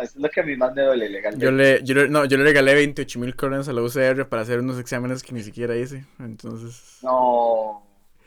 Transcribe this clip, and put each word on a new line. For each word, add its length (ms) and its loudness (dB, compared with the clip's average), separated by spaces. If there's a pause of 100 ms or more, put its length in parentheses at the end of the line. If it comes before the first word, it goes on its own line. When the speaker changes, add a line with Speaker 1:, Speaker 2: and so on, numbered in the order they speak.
Speaker 1:
eso 160 -10
es 40 -14
lo 80 0
que 120 0
a 20 -6
mí 120 -6
más 200 0
me 80 0
duele 260 2
legalmente. 340 -4
Speaker 2:
Yo 80 4
le, 320 4
yo 120 -2
le, 140 4
no, 160 2
yo 120 2
le 60 2
regalé 320 6
veintiocho 440 0
mil 160 -6
coronas 340 -4
a 40 -6
la 80 -2
U 80 -2
C 160 0
R 200 0
para 180 -4
hacer 160 -2
unos 200 -4
exámenes 440 -6
que 100 -16
ni 80 -8
siquiera 340 -6
hice, 300 -8 (140)
entonces 840 -16
Speaker 1:
No. 800 0 (460)